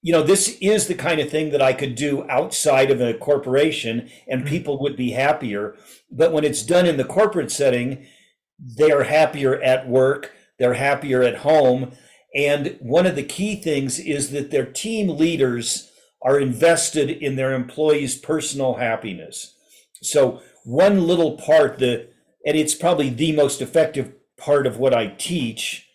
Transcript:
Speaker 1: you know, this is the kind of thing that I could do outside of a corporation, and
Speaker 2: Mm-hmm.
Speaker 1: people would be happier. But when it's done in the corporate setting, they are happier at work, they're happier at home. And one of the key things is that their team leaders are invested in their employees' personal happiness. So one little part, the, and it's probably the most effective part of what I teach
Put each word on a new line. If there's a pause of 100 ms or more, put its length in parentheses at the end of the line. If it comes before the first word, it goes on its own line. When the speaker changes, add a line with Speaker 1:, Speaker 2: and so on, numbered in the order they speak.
Speaker 1:
you
know,
this
is
the
kind
of
thing
that
I
could
do
outside
of
a
corporation, (160)
and
Speaker 2:
Mm-hmm.
Speaker 1:
people
would
be
happier. (360)
But
when
it's
done
in
the
corporate
setting, (720)
they
are
happier
at
work, (260)
they're
happier
at
home. (420)
And
one
of
the
key
things
is
that
their
team
leaders (320)
are
invested
in
their
employees'
personal
happiness. (480)
So (240)
one
little
part,
the, (360)
and
it's
probably
the
most
effective (240)
part
of
what
I
teach